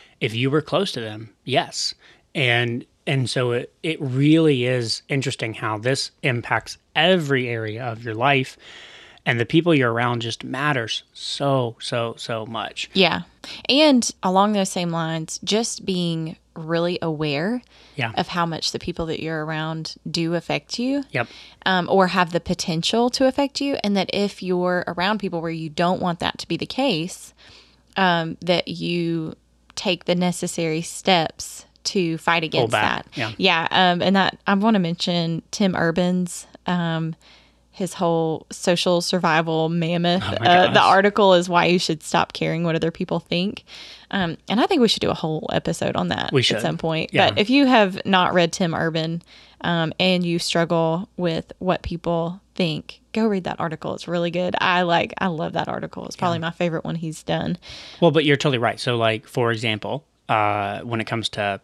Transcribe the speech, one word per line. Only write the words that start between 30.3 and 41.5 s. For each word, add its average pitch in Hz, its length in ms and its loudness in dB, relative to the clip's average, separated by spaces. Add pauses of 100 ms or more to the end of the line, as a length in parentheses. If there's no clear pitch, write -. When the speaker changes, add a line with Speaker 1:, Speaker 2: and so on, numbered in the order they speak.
Speaker 2:
steps - 840 -2 (180)
to 165 340 0
fight 170 240 2
Speaker 1:
Pull 160 60 -4 (140)
Speaker 2:
against 113 100 2
Speaker 1:
back. 107 400 2
Speaker 2:
that. - 60 -14
Speaker 1:
Yeah. 113 200 -2
Speaker 2:
Yeah. 175 300 2 (240)
Um, 175 100 0
and 190 140 4
that - 320 2
I 202 80 4
wanna 208 240 4
mention 170 600 -2 (100)
Tim 190 240 2
Urban's, 180 720 0 (180)
um, 165 500 -2 (580)
his 185 200 -6
whole 165 580 0
social 175 500 2
survival 165 680 2
mammoth. 175 540 0
Speaker 1:
Oh - 180 -4
my - 40 2
Speaker 2:
Uh, 180 220 8
the - 60 0
Speaker 1:
gosh. 202 100 6
Speaker 2:
article 196 500 6
is 175 140 6
Why 170 200 4